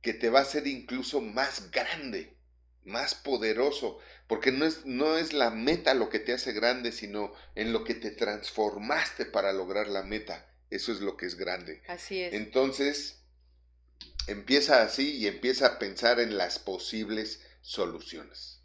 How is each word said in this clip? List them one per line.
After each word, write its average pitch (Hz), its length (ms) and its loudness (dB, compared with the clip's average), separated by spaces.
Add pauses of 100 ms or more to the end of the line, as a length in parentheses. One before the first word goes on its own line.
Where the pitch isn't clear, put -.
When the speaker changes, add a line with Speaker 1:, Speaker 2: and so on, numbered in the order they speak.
Speaker 1:
que 113 120 -2
te 117 160 0
va 131 100 8
a 139 40 4
hacer 139 240 -2
incluso 131 540 -4
más 117 480 -4
grande, 127 680 -4 (480)
más 117 300 -4
poderoso, 117 840 0 (280)
porque 113 240 4
no 139 140 2
es, 156 200 -2
no 147 320 2
es 160 160 -2
la 123 180 4
meta 135 420 2
lo 117 160 4
que 107 100 0
te 123 140 -2
hace 127 200 -4
grande, 120 380 2
sino 104 420 -6 (220)
en 110 180 -2
lo 110 100 2
que 117 120 -2
te 110 160 -6
transformaste 107 1120 -2
para 98 280 2
lograr 95 360 0
la 95 140 -2
meta. 101 440 -8 (220)
Eso 107 240 -4
es 98 80 -4
lo 98 160 -2
que 90 100 -6
es 87 80 -8
grande. 87 520 -6
Speaker 2:
Así 180 360 -8
es. 175 100 -6
Speaker 1:
Entonces, 135 920 0 (1040)
empieza 127 540 6
así 139 360 0
y 107 100 0
empieza 127 400 2
a - 120 4
pensar 117 400 2
en 110 180 0
las 90 220 -2
posibles 107 840 -6 (200)
soluciones. - 1040 -8